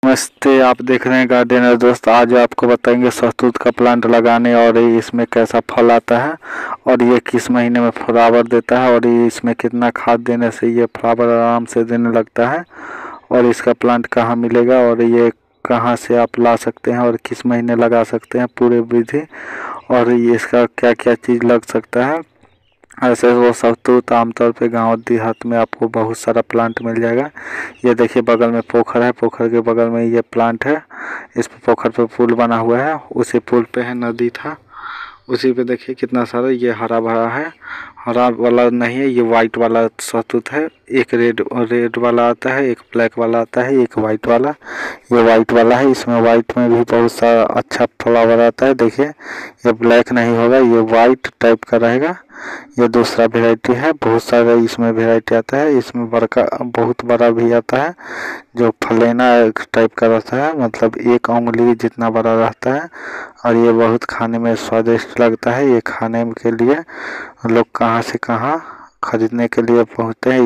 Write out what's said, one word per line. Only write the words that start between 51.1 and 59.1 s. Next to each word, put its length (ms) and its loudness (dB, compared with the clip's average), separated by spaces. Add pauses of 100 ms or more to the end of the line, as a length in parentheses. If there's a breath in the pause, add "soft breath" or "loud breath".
टाइप 240 2
का 120 -2
रहेगा। 400 0 (600 loud breath)
ये 100 4
दूसरा 380 2
variety 460 0
है, 220 0
बहुत 280 0
सारा 320 2
इसमें 360 0
variety 440 0
आता 220 -2
है। 220 0
इसमें 320 -6
बड़का, 360 0 (140)
बहुत 440 -4
बड़ा 260 2
भी 220 0
आता 240 -2
है 180 -2 (600 loud breath)
जो 140 2 (120)
फलेना 460 2 (380)